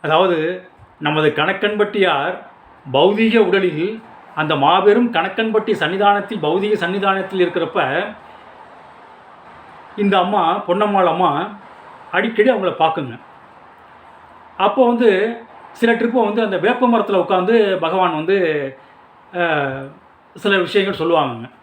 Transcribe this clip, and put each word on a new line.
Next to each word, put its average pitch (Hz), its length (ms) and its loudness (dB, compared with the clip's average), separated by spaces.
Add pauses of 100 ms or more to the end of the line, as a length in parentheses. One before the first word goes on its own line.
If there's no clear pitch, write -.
அதாவது 170 640 0 (300)
நமது 156 300 0
கணக்கன்பட்டியார் 185 1040 0 (580)
பௌதீக 208 440 4
உடலில் 185 680 0 (320)
அந்த 156 220 -2
மாபெரும் 196 560 4
கணக்கன்பட்டி 214 600 -2
சன்னிதானத்தில், 196 720 0
பௌதீக 190 320 0
சன்னிதானத்தில் 190 680 -2
இருக்கிறப்ப 170 640 -2 (1900)
இந்த 202 220 2
அம்மா, 190 500 0
பொன்னம்மாள் 196 380 2
அம்மா 165 420 0 (640)
அடிக்கடி 220 380 2
அவங்கள 190 280 0
பார்க்குங்க. 135 400 -2 (1400)
அப்போ 208 300 2
வந்து 233 520 2 (340)
சில 233 200 2
ட்ரிப்பு 226 320 0
வந்து 208 180 -2
அந்த 190 140 -2
வேப்ப 240 320 0
மரத்துல 208 360 0
உட்காந்து 196 540 0
பகவான் 170 360 0
வந்து, 160 220 -2 (960)
அஹ், 143 560 -4 (460)
சில 196 240 0
விஷயங்கள் 190 480 -2
சொல்லுவாங்கங்க. 135 440 -2 (120)